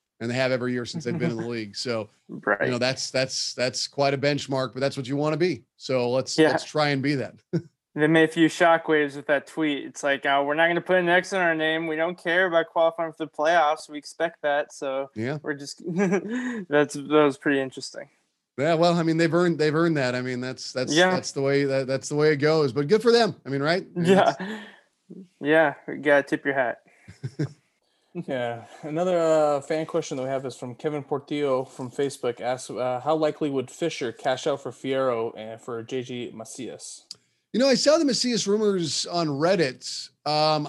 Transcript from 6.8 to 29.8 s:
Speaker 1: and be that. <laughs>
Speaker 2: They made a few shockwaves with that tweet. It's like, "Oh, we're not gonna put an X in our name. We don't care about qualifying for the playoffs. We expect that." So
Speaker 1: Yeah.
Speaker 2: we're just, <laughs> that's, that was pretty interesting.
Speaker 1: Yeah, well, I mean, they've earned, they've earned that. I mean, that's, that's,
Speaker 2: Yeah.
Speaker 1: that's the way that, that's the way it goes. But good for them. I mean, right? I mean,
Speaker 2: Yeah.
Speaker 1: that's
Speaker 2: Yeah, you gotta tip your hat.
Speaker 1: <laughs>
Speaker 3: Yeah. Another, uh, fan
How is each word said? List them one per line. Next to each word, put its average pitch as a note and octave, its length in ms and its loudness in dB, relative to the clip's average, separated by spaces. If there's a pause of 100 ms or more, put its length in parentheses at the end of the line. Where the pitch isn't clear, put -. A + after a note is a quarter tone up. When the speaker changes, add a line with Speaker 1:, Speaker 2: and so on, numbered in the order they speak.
Speaker 1:
and C3+ 140 0
be C#3+ 120 0
that. G#2+ 200 -6 (180)
<laughs> E3+ 100 -2 (320)
Speaker 2:
They D3+ 100 2
made D#3+ 240 6
a - 20 -6
few E3 160 4
shockwaves D#3+ 680 2
with C#3+ 100 -10
that C#3 220 0
tweet. D3 360 -4
It's - 200 -14
like, C#3 200 0
"Oh, C#3+ 200 2
we're C#3+ 100 0
not E3 140 4
gonna F3 120 2
put F#3 180 2
an F3 120 2
X F3+ 240 2
in F#3+ 80 0
our E3 140 2
name. D#3+ 320 0
We D#3 80 -4
don't E3+ 220 -2
care F3+ 280 2
about E3 220 2
qualifying E3 440 0
for D#3 140 -8
the D3 60 -16
playoffs. D#3 580 2
We D3 80 -12
expect - 460 -6
that." C#3+ 280 -2
So C3+ 440 -6
Speaker 1:
Yeah. B2+ 260 -6
Speaker 2:
we're D3 140 -6
just, C#3 320 -16
<laughs> F3 80 -6
that's, G3+ 1000 -2
that C#3 160 -10
was D3 300 4
pretty C#3+ 200 0
interesting. C3+ 500 -10 (500)
Speaker 1:
Yeah, D#3+ 160 2
well, E3+ 180 4
I F3 80 2
mean, D#3+ 160 2
they've E3 160 2
earned, F3 240 2
they've D3+ 160 2
earned D#3+ 240 2
that. B2+ 160 0
I B2+ 80 -2
mean, B2+ 180 -6
that's, B2+ 320 -10
that's, C3 240 -4
Speaker 2:
Yeah. F3+ 140 6
Speaker 1:
that's F#3 220 -2
the C#3+ 100 -4
way C#3 240 2
that, C3+ 220 0
that's C3 220 -4
the D3 60 -4
way D3+ 160 4
it D3 60 2
goes. D3+ 360 2
But C#3+ 140 -2
good G#3 140 4
for A#3 100 4
them. A3+ 320 4
I C3 60 -12
mean, C#3 140 -2
right? E3+ 200 0 (120)
I F3 40 -2
mean, E3+ 120 2
Speaker 2:
Yeah. F#3+ 260 6
Speaker 1:
that's - 0 - (1040)
Speaker 2:
Yeah, D3 320 4 (140)
you D3+ 100 -8
gotta C#3 260 4
tip - 220 -4
your C#3 80 0
hat. B2 300 -2 (560)
Speaker 1:
<laughs> D3 80 -2 (680)
Speaker 3:
Yeah. B2 520 -6 (160)
Another, E3+ 380 -2
uh, D#3 420 4
fan D#3 240 -4